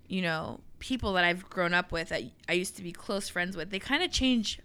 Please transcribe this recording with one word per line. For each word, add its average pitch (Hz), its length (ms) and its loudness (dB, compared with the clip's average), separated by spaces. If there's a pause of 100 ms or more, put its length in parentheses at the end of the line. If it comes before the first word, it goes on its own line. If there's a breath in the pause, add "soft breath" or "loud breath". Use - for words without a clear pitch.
you 185 140 -2
know, 160 380 -2 (200)
people 233 340 -2
that 180 100 6
I've 175 260 2
grown 175 240 2
up 180 180 2
with 165 180 -2
that 160 120 -2 (260)
I 165 60 2
used 180 240 0
to 202 60 -12
be 175 80 -6
close 202 380 -4
friends 185 280 -2
with. 165 140 -6
They 190 80 -2
kinda 302 280 0
change 254 580 2